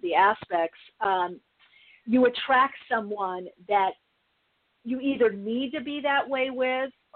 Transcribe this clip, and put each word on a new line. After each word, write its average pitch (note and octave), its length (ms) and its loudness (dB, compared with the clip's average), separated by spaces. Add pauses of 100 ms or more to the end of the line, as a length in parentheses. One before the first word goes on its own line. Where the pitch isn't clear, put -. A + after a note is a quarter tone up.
the F3 100 -2
aspects, F3 680 2 (220)
um, F#3 380 -2 (640)
you B3 220 4
attract C4 480 2 (160)
someone G3+ 560 -4 (220)
that G3 240 2 (880)
you B3 180 -4
either B3+ 300 2
need A3 400 -4
to D4+ 100 -8
be C#4+ 200 -8
that C#4 280 0
way C4 220 -2
with, B3+ 400 -2 (260)